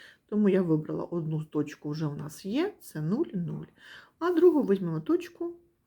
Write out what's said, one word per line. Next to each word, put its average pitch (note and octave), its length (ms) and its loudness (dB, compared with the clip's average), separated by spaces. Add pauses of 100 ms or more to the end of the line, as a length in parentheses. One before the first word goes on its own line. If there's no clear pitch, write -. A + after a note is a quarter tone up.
(300)
Тому G#3+ 200 4
я F#3 120 4
вибрала D#3 420 0
одну D#3 400 -4
точку, D3+ 460 -4
вже D#3 160 -4
у D3 100 -4
нас D3+ 300 -12
є, D4+ 340 -2
це - 220 -10
нуль, G#3 320 0
нуль. D#3 320 -6 (540)
А F4+ 140 0
другу D#4+ 280 6
візьмемо F#3 380 0
точку E4+ 540 -4 (340)